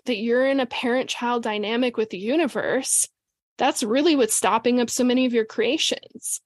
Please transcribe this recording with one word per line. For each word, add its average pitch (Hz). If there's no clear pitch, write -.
that 240
you're 240
in 277
a 254
parent-child 240
dynamic 233
with 214
the 190
universe, 254
that's 269
really 277
what's 240
stopping 226
up 233
so -
many 254
of 240
your 226
creations, -